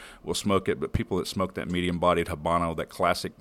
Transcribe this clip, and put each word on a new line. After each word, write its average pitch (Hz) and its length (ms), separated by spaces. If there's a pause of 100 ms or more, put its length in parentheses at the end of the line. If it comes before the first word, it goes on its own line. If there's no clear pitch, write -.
(240)
will 87 120
smoke 98 340
it, 82 100
but 76 140
people 107 240
that 85 100
smoke 95 280
that 67 140
medium-bodied 87 580
Habano, 82 500
that 80 100
classic, 90 540